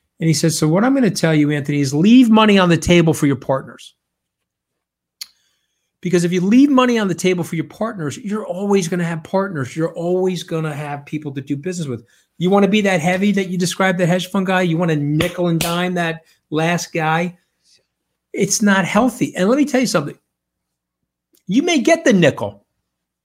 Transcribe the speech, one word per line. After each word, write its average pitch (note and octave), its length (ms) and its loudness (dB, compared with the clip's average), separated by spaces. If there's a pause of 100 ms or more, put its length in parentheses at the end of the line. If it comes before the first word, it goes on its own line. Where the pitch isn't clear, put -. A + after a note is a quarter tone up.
(200)
And E3 80 0
he D#3+ 60 2
said, D#3+ 180 0
"So D#3+ 160 -2
what F3+ 160 2
I'm C4 100 2
gonna B3+ 160 2
tell D#3+ 240 0
you, D3 160 2
Anthony, C#3+ 300 -2
is C#3 120 -2
leave A3 380 6
money G#3+ 280 6
on F#3 100 4
the E3+ 100 4
table E3+ 340 4
for D3+ 140 0
your C#3 100 2
partners. - 580 -8 (2000)
Because F3 220 0
if F3 80 0
you F#3 80 0
leave B3 300 6
money B3+ 280 2
on G#3 100 -2
the E3+ 60 -2
table F3+ 300 -2
for - 120 -8
your D#3 100 -4
partners, G#3 500 -8
you're G#3 300 -8
always G3 420 0
gonna F3 160 -2
have E3 180 -6
partners. F#3+ 540 -4
You're E3 180 -4
always F3+ 480 -2
gonna D#3 320 -6
have C#3+ 300 -10
people D3+ 280 -10
to C#3 100 -10
do C#3+ 160 -6
business F3 300 -8
with. A#2 180 -10 (320)
You E3+ 100 0
wanna G3 200 4
be G#3+ 140 2
that F#3+ 180 0
heavy F#3 320 0
that F#3+ 160 -2
you F3+ 100 -6
described, F#3 400 0
that F3+ 100 0
hedge F3+ 200 -2
fund F#3+ 180 -2
guy? F#3 160 0
You E3 160 0
wanna E3 180 0
nickel D#3 520 -2
and E3 120 0
dime F3 340 -4
that E3 300 -4 (240)
last E3+ 440 -4
guy? E3+ 460 -2 (920)
It's G#3 300 -2
not G3 220 2
healthy." A3 520 -2
And F#3 120 0
let B3 80 2
me D4 80 2
tell B3+ 160 0
you B3 60 0
something. D3 320 -4 (1300)
You A3+ 160 2
may E4+ 180 0
get E4 240 2
the C#4 80 4
nickel. C#3+ 520 0 (600)